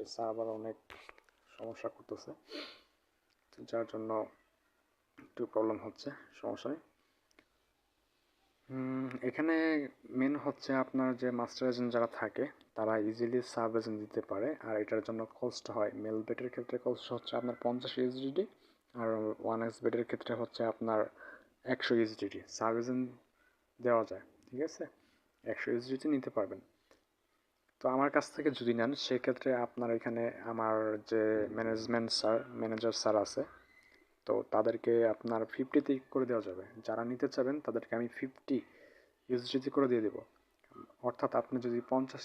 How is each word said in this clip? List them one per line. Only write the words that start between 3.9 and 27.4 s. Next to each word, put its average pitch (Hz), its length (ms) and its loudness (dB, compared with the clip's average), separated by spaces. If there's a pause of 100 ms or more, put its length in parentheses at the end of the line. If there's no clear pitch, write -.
জন্য 110 340 -2 (920)
একটু - 280 -10
প্রবলেম 110 400 0
হচ্ছে, - 240 -10 (300)
সমস্যা - 300 -6
নেই। 311 100 -6 (1900)
হুম, 131 380 -4 (140)
এখানে 156 320 2 (640)
মেইন 135 180 4
হচ্ছে 143 340 -4 (140)
আপনার 131 320 2
যে 127 140 0
মাস্টার 120 380 0
এজেন্ট 120 240 0
যারা 117 160 4 (120)
থাকে 110 240 0 (300)
তারা 110 240 2
ইজিলি 117 440 0
সাব 113 340 0
এজেন্ট 110 280 0
দিতে 110 160 -4
পারে। 101 280 -2 (180)
আর 110 160 -2
এটার 110 240 0
জন্য 113 200 -4 (140)
কস্ট - 300 -4
হয়, 107 240 2
মেল 107 320 -2
বেটের 120 280 -4
ক্ষেত্রে 123 300 -4
কস্ট 123 280 -2
হচ্ছে - 280 -6
আপনার 120 220 -2
পঞ্চাশ 123 360 0
ইউএসডিটি, 135 460 0 (560)
আর 113 80 0 (360)
ওয়ান 113 180 0
এক্স 117 220 -4
বেটের 117 200 4
ক্ষেত্রে - 360 -4
হচ্ছে 117 320 -2
আপনার 113 280 2 (640)
একশো 123 300 0
ইউএসডিটি 107 460 2 (160)
সাব 113 240 2
এজেন্ট 127 240 0 (760)
দেওয়া 117 300 6
যায়, 95 120 -8 (280)
ঠিক 127 180 -6
আছে, - 160 -8 (680)
একশো - 180 -2
ইউএসডিটি 127 380 0
নিতে 135 220 2
পারবেন। 95 300 -2 (1200)